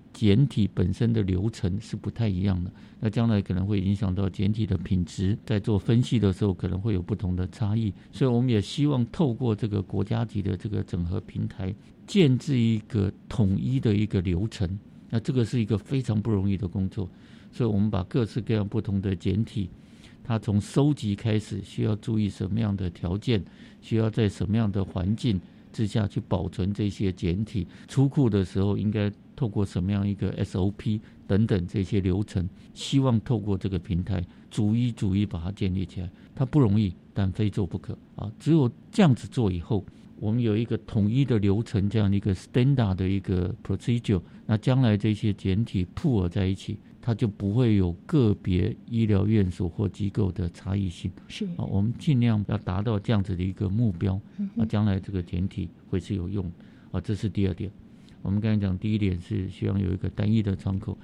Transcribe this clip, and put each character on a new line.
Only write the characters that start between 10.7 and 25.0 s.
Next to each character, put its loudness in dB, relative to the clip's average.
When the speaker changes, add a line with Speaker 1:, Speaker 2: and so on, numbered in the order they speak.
Speaker 1:
整 -4
合 -2
平 -6
台， -6
建 4
置 -2
一 2
个 0
统 2
一 0
的 2
一 2
个 0
流 0
程。 -4
那 -2
这 -4
个 2
是 -2
一 2
个 0
非 -2
常 0
不 -2
容 2
易 0
的 -4
工 -2
作， -6
所 -2
以 2
我 0
们 2
把 -2
各 0
式 -6
各 -2
样 0
不 -2
同 -2
的 0
简 0
体， -6
它 -2
从 0
收 2
集 -2
开 0
始 -8
需 -6
要 0
注 -2
意 2
什 -4
么 0
样 0
的 -2
条 -4
件， 0
需 -2
要 2
在 2
什 -2
么 2
样 2
的 0
环 -2